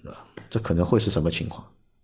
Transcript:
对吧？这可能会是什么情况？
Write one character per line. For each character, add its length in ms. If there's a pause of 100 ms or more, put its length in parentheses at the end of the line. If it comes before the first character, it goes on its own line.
对 100
吧？ 120 (240)
这 120
可 140
能 120
会 140
是 100
什 100
么 100
情 180
况？ 180 (380)